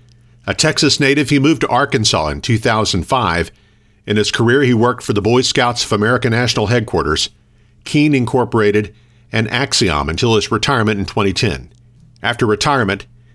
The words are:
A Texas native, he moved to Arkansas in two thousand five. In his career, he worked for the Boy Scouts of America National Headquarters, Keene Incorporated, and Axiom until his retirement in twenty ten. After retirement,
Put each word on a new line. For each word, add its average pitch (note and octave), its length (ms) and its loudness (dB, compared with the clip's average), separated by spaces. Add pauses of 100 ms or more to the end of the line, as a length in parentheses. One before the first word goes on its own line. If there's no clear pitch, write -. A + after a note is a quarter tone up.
(460)
A F#2+ 80 -2
Texas D3+ 460 0
native, C#3 300 2
he C#3+ 100 2
moved C#3+ 220 2
to C#3+ 60 0
Arkansas A#2 640 0
in C#2+ 120 -6
two A#2 160 0
thousand G#2+ 460 0
five. F2 480 -2 (540)
In G#2+ 120 0
his G#2 140 0
career, A#2+ 300 2
he B2 120 2
worked A#2+ 300 0
for A2+ 100 -2
the G#2 80 0
Boy A#2 200 2
Scouts B2 420 0
of - 80 -6
America A2+ 380 0
National A#2 380 0
Headquarters, F2 600 -2 (540)
Keene D3 320 2
Incorporated, A#2 800 0 (360)
and A2+ 180 -2
Axiom F2+ 580 0
until A2+ 280 0
his - 160 0
retirement A2 480 0
in F#2+ 60 -4
twenty G2 280 -2
ten. E2+ 380 -4 (520)
After A#2 220 -2
retirement, G#2+ 600 0 (300)